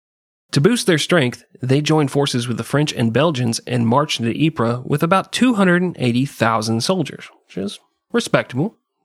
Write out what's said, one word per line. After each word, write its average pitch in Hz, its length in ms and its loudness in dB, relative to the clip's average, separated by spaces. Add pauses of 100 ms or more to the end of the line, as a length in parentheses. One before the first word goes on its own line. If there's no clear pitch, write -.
(520)
To - 80 2
boost 226 260 2
their 165 120 2
strength, 139 460 -2 (180)
they 131 180 2
joined 151 300 2
forces 139 360 -2
with 117 120 -4
the 113 60 -6
French 147 280 0
and 113 200 0
Belgians 123 540 0
and 120 200 0
marched 143 340 0
into 117 260 -2
Ypres 123 380 0
with 143 180 -2
about 180 300 0
two 247 220 2
hundred 180 280 4
and 180 160 -4
eighty 127 280 0
thousand 113 560 0
soldiers, - 460 -4 (180)
which - 100 -20
is 196 240 -8 (320)
respectable. 151 640 -2 (280)